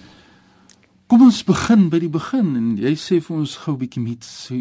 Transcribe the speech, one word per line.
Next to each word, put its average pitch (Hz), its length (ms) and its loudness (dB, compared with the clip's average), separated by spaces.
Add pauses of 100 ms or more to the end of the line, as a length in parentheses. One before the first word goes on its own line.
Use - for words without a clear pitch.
(1080)
Kom 240 140 6
ons 247 220 6
begin 190 460 2
by 165 100 0
die 170 100 -2
begin 165 460 -2
en 113 220 -2
jy 127 180 -2
sê 170 260 -2
vir 160 160 -8
ons 151 200 -6
gou - 180 -8
'n - 20 -6
bietjie 127 300 -8
iets - 540 -14